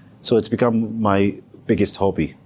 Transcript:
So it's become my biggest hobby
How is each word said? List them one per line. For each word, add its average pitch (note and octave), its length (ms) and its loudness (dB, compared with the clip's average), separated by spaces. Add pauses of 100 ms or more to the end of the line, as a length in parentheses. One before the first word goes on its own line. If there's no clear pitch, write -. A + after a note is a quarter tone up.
(220)
So A#2 160 0
it's G#2 120 -2
become A2+ 520 0
my G2+ 340 2 (320)
biggest G2+ 300 0
hobby F2+ 380 -2 (100)